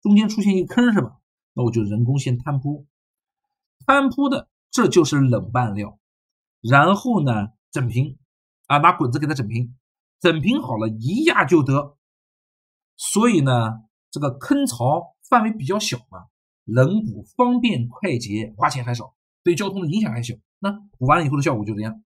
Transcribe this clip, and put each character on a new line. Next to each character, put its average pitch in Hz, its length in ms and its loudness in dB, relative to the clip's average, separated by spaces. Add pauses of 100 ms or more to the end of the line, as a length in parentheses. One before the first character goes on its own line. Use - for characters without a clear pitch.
中 208 140 4
间 208 140 6
出 208 140 -4
现 196 140 2
一 180 80 0
个 - 80 -10
坑 240 200 2
是 196 80 2
吧？ - 180 -8 (360)
那 123 100 -2
我 113 80 0
就 113 100 0
人 107 220 0
工 135 160 0
先 123 180 -2
摊 139 220 -4
铺， 143 260 -8 (960)
摊 277 240 4
铺 277 200 0
的 - 200 -2 (220)
这 226 160 2
就 165 180 6
是 143 140 0
冷 113 320 2
拌 120 240 -2
料， 101 240 -8 (640)
然 139 340 4
后 208 300 0
呢， 107 240 -2 (240)
整 131 160 -2
平 127 300 -4 (480)
啊， 143 120 0
拿 170 140 4
滚 135 180 -2
子 151 80 -4
给 147 80 -2
它 151 80 -2
整 123 140 -4
平， 120 280 -6 (440)
整 160 200 2
平 240 220 0
好 - 140 -6
了 113 120 -2
一 127 360 -4
压 233 200 2
就 156 180 4
得。 135 340 -2 (1000)
所 233 340 0
以 175 100 2
呢， 120 420 0 (280)
这 143 100 -10
个 143 100 -2
坑 277 360 -4
槽 151 500 -4 (120)
范 233 160 4
围 220 80 -2
比 - 120 -8
较 185 140 -2
小 214 200 -6 (120)
嘛， 90 160 -20 (380)
冷 131 400 2
补 - 200 -8 (120)
方 247 240 2
便 160 280 0
快 160 300 -4
捷， 107 380 -6
花 139 120 0
钱 139 160 -4
还 123 100 -4
少， 120 200 -12 (280)
对 175 120 2
交 196 140 -4
通 190 120 -6
的 170 80 -4
影 190 120 -2
响 214 120 -2
还 123 100 -6
小。 117 120 -8 (240)
那 196 120 -4 (280)
补 127 80 -2
完 151 120 4
了 160 80 0
以 - 20 0
后 143 80 0
的 143 60 0
效 143 120 0
果 104 100 -4
就 107 100 -4
这 101 60 -6
样。 110 220 -8 (120)